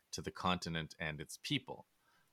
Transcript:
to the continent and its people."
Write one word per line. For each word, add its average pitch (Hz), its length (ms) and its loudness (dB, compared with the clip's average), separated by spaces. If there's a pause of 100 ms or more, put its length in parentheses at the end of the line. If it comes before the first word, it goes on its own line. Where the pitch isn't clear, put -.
(140)
to - 100 -2
the 95 80 -2
continent 85 680 2
and 78 220 0
its - 160 -8
people." - 500 -2 (460)